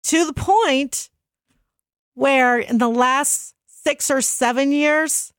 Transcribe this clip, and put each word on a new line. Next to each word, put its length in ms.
to 220
the 80
point 760
where 460
in 180
the 120
last 680
six 440
or 80
seven 540
years 640